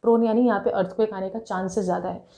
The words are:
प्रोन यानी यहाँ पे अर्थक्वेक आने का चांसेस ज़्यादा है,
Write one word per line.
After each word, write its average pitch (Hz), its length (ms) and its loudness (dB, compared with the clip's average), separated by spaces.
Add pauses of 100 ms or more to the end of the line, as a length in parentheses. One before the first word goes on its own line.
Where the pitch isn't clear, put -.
प्रोन 233 200 4
यानी 226 180 2
यहाँ 226 180 4
पे 214 120 -2
अर्थक्वेक 208 420 -2
आने 190 160 -6
का 226 100 -10
चांसेस 190 460 -4
ज़्यादा 180 240 -2
है, - 160 -12 (120)